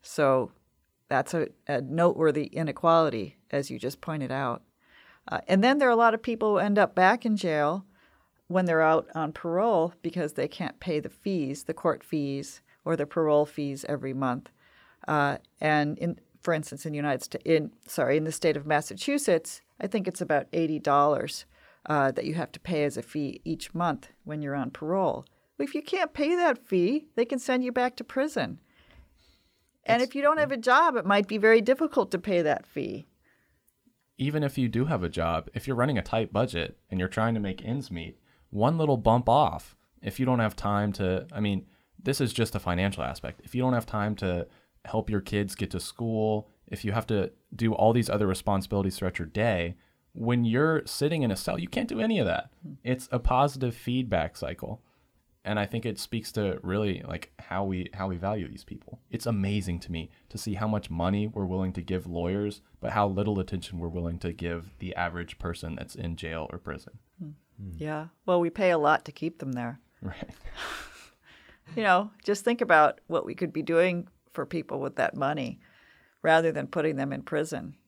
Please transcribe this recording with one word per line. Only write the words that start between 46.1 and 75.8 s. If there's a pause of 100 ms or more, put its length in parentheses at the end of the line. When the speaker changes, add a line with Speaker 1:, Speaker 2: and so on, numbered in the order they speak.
Speaker 2:
if
you
have
to (240)
do
all
these
other
responsibilities
throughout
your
day, (380)
when
you're
sitting
in
a
cell,
you
can't
do
any
of
that. (120)
Speaker 1:
Hmm. (100)
Speaker 2:
It's
a
positive
feedback
cycle. (600)
And
I
think
it
speaks
to
really,
like,
how
we,
how
we
value
these
people. (100)
It's
amazing
to
me (180)
to
see
how
much
money
we're
willing
to
give
lawyers, (180)
but
how
little
attention
we're
willing
to
give
the
average
person
that's
in
jail
or
prison. (200)
Speaker 1:
Hmm. (300)
Speaker 3:
Hmm.
Speaker 1:
Yeah. (200)
Well,
we
pay
a
lot
to
keep
them
there. (220)
Speaker 2:
Right.
Speaker 1:
<laughs> (1400)
You
know, (140)
just
think
about
what
we
could
be
doing (240)
for
people
with
that
money (640)